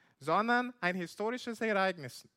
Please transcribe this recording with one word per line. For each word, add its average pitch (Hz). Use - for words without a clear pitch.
sondern 233
ein 180
historisches 214
Ereignis, 190